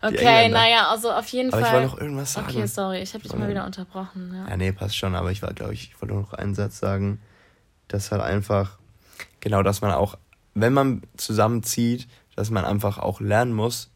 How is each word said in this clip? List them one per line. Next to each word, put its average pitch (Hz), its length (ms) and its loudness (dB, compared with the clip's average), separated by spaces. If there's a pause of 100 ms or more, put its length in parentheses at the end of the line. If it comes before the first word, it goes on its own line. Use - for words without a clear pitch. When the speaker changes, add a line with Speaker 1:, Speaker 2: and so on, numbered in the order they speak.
Speaker 1:
Die 208 60 0
Speaker 2:
Okay, 220 180 0
Speaker 1:
Engländer. 226 340 8
Speaker 2:
naja, 226 300 6
also 226 220 0
auf 214 180 -2
jeden 254 240 -2
Speaker 1:
Aber 220 80 2
Speaker 2:
Fall. 233 80 2
Speaker 1:
ich 226 60 4
wollte 131 200 4
noch - 60 -12
irgendwas 139 320 -6
sagen. 208 160 -6
Speaker 2:
Okay, 214 160 -2
sorry, 190 340 -4
ich 190 140 -10
hab 214 100 -12
dich - 80 -12
mal - 120 -4
Speaker 1:
Oder? 202 60 -2
Speaker 2:
wieder 196 160 -4
unterbrochen, 185 680 -10
ja. 185 160 -10
Speaker 1:
Ja, - 80 -4
nee, 92 160 0
passt 101 240 -6
schon, 92 180 -2
aber 87 160 -2
ich 101 100 -6
war, - 120 -8
glaub 104 180 -8
ich, - 220 -12
ich - 80 -16
wollte 104 140 -6
noch 98 180 -6
einen 101 200 -6
Satz 101 260 -6
sagen, 101 420 -2 (680)
dass - 240 -4
halt 104 100 0
einfach, 98 560 0 (640)
genau, 101 240 2
dass 101 160 2
man 104 120 0
auch, 87 260 0 (360)
wenn 117 200 4
man 135 300 2 (120)
zusammenzieht, 117 920 0 (280)
dass 104 140 -4
man 104 160 0
einfach 101 320 0
auch - 240 -4
lernen 110 320 2
muss 113 420 -4